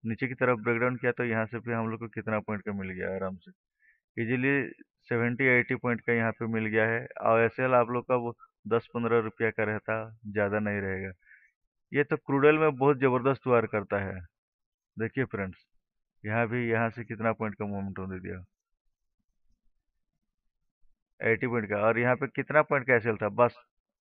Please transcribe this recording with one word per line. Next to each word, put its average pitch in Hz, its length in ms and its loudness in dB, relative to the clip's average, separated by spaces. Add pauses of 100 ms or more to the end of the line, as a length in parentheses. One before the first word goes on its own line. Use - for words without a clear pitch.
नीचे 113 240 -2
की 131 80 -6
तरफ 123 240 2
breakdown 120 360 0
किया, 123 160 0
तो 123 120 -2
यहाँ 113 220 0
से 117 140 -8
भी 117 120 -6
हम 113 160 -2
लोग 110 120 -6
को 113 100 -10
कितना 110 300 -4
point 104 240 -6
का 107 100 -6
मिल 95 160 -6
गया 92 240 -6
आराम 190 240 -6
से, - 120 -20 (680)
Easily 123 360 0 (520)
seventy 120 440 -2
eighty 123 280 2
point 120 240 -2
का 120 120 -2
यहाँ 113 200 2
पे 117 160 -6
मिल 110 200 -2
गया 110 180 2
है। 113 200 -2 (160)
और 113 180 4
एसएल 127 340 2
आप 120 160 4
लोग 123 140 -2
का 127 120 2
वो 117 180 -4 (320)
दस 113 280 2
पन्द्रह 117 260 2
रुपया 110 300 -2
का 110 140 -2
रहता, 107 320 -2 (300)
ज़्यादा 104 340 0
नहीं 104 200 0
रहेगा। 95 300 -4 (840)
ये 143 120 2
तो 156 140 -2
क्रूड 139 280 2
ऑयल 151 120 8
में 151 180 2
बहुत 135 220 4
ज़बरदस्त 127 500 0
वार 117 200 4
करता 101 360 -2
है। 95 160 -8 (760)
देखिए 113 300 -2
friends, 95 400 -8 (580)
यहाँ 113 240 0
भी, 120 200 -2
यहाँ 113 220 2
से 117 140 -12
कितना 113 300 -2
point 107 200 -6
का 107 120 -6
momentum 98 440 -6
दे 92 100 -8
दिया, 92 240 -12 (2750)
eighty 113 260 0
point 117 220 -2
का, 104 100 -2
और 113 200 2
यहाँ 123 180 2
पे 135 120 -6
कितना 143 360 0
point 139 220 -2
का 131 100 4
एसएल 110 200 0
था, 107 140 -2
बस 117 240 2 (460)